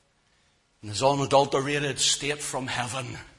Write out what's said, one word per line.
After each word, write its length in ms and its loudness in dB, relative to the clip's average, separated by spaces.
in 60 -12
his 140 -4
unadulterated 960 2
state 400 0
from 260 -6
heaven 400 -4